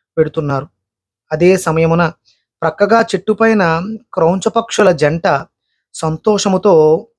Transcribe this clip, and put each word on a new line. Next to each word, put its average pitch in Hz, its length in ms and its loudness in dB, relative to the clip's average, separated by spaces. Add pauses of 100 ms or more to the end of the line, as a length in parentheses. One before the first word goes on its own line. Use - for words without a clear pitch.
(180)
పెడుతున్నారు. 147 500 -4 (640)
అదే 175 260 2
సమయమున 165 560 0 (480)
ప్రక్కగా 202 400 0
చెట్టుపైన 196 800 0 (320)
క్రౌంచపక్షుల 190 760 0
జంట 156 560 -2 (460)
సంతోషముతో 185 1120 0 (120)